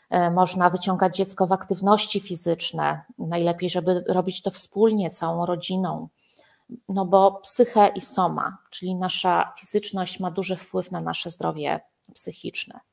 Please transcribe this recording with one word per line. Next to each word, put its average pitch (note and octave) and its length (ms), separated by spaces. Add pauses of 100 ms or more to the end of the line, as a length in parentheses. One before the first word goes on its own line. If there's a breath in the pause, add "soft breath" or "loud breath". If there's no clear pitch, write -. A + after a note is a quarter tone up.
(100 soft breath)
E, F3 200
można F3+ 400
wyciągać F#3 460
dziecko F#3+ 300
w E3+ 60
aktywności G3 680
fizyczne. D#3+ 840 (160)
Najlepiej, E3+ 520
żeby F3+ 380
robić F3+ 340
to F#3+ 80
wspólnie, G#3 600
całą E3+ 360
rodziną. F3 640 (800 soft breath)
No F#3+ 160
bo F#3+ 280
psyche G#3 560
i - 120
soma, - 580 (120)
czyli F#3 240
nasza F3+ 640
fizyczność G3 600
ma F#3 100
duży F#3 260
wpływ F3+ 340
na F3 100
nasze E3 300
zdrowie D#3 500 (340)
psychiczne. - 680 (120)